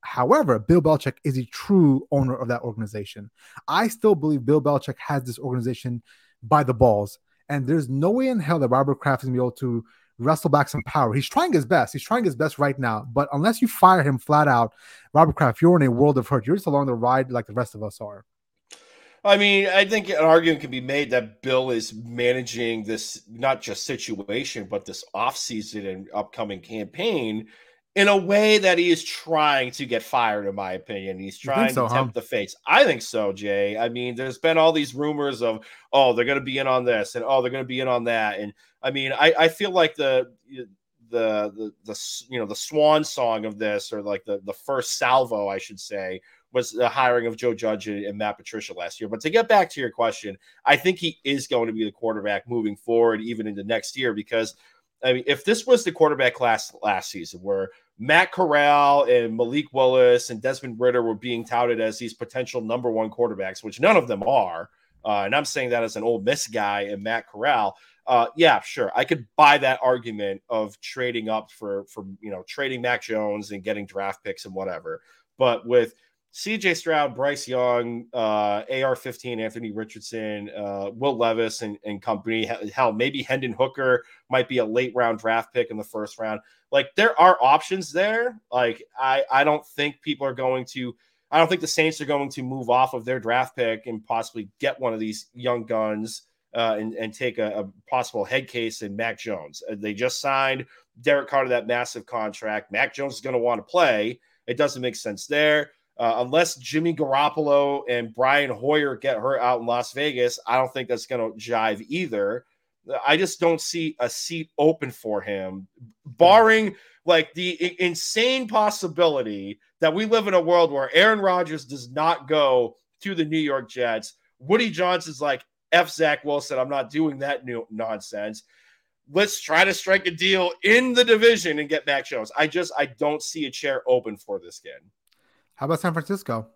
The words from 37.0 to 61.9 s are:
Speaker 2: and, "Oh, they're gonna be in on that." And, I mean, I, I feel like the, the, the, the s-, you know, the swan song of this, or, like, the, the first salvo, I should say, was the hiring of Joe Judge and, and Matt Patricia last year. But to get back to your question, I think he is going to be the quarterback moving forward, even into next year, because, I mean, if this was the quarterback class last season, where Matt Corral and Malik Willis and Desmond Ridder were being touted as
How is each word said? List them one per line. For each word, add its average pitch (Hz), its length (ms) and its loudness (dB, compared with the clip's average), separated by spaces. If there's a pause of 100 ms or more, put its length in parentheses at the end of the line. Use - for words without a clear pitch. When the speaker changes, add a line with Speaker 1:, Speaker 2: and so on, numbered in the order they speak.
Speaker 2:
and, 117 120 -6
"Oh, 135 140 4
they're 123 100 -2
gonna 131 140 -6
be 127 140 -6
in 131 80 -2
on 123 180 0
that." 110 340 -2
And, 104 140 -8 (300)
I 131 80 -2
mean, 135 200 -4
I, 151 260 6
I 160 100 6
feel 185 240 -2
like 165 240 2
the, 131 360 0 (160)
the, 127 200 -16 (420)
the, 107 640 -2 (100)
the 110 80 -14
s-, - 380 -12
you 127 100 -6
know, 110 60 -4
the 101 100 -10
swan 151 480 0
song 113 420 -4
of 107 120 -10
this, 104 340 -4
or, 104 120 -10
like, 101 200 -8
the, 101 220 -6
the 98 80 -10
first - 460 -6
salvo, 123 480 0
I 98 100 -4
should 95 220 -14
say, 92 420 -10 (320)
was 123 180 -4
the 120 160 0
hiring 120 400 2
of 113 80 -6
Joe 117 180 -2
Judge 107 340 -4
and, 101 180 -6
and 101 120 -10
Matt 104 200 -4
Patricia 104 360 -12
last 87 280 -10
year. 107 80 -10
But 107 120 -8
to 156 80 -2
get 226 200 2
back 202 220 4
to 143 100 -10
your 123 80 -4
question, 107 480 -4 (260)
I 147 140 6
think 180 200 0
he 165 260 -6
is 135 240 -4
going 117 200 0
to 113 60 -6
be 110 100 -4
the 104 80 -4
quarterback 104 560 -4
moving 110 280 -4
forward, 117 460 2
even 110 260 -6
into 98 160 -10
next 110 340 -4
year, 127 160 0
because, 113 420 -4 (480)
I 127 100 4
mean, 127 120 -2
if 139 180 0
this 226 220 0
was 240 180 6
the 175 80 -2
quarterback 139 440 2
class 117 380 0 (100)
last 101 280 0
season, 90 300 -14
where 98 280 -4 (300)
Matt 156 320 4
Corral 143 720 4
and 117 320 2
Malik 127 380 -2
Willis 127 560 6
and 113 120 -8
Desmond 127 380 -6
Ridder 123 240 2
were 113 120 0
being 117 280 -6
touted 120 380 0
as 110 180 -4